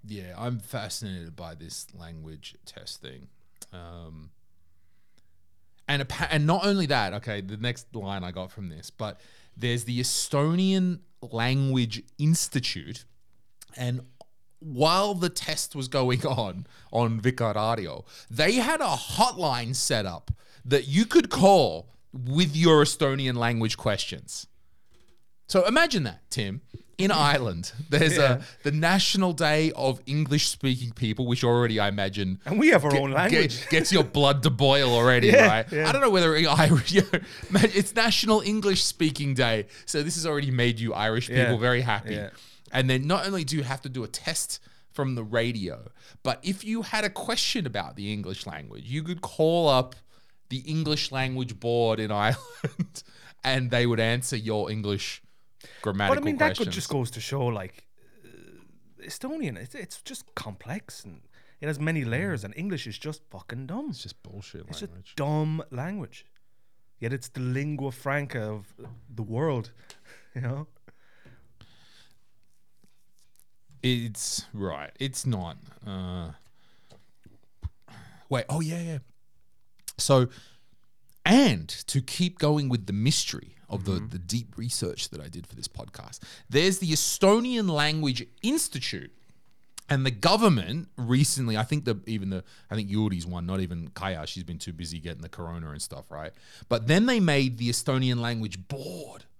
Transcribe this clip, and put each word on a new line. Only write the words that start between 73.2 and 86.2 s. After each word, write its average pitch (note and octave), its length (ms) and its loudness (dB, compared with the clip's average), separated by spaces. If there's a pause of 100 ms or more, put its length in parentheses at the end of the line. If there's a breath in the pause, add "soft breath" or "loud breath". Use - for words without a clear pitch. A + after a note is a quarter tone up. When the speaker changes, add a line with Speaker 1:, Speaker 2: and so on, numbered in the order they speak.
Speaker 1:
It's, A#2+ 720 -4
right, D#2+ 480 -8
it's C3+ 260 -6
not, F#2 300 -4 (280)
uh, F2+ 460 -8 (2000 loud breath)
wait, B2+ 200 0
oh, D3 120 0
yeah, E3 200 -4
yeah. E3 180 -6 (1000)
So, B2+ 300 4 (1000 loud breath)
and E3+ 420 6
to - 320 -4
keep F3+ 380 -2
going D3+ 300 2
with A#2 180 -2
the G2+ 60 -6
mystery, - 640 -2 (160)
of F#2+ 120 -6
the, F#2+ 80 -2
Speaker 2:
Mm-hmm. F2+ 160 -4
Speaker 1:
the A#2 100 -10
deep G#2+ 380 -8
research - 540 -6
that D2 100 -14
I D2 80 -14
did E2+ 180 -14
for - 100 -18
this A#1+ 120 -10
podcast. - 520 -16 (280 loud breath)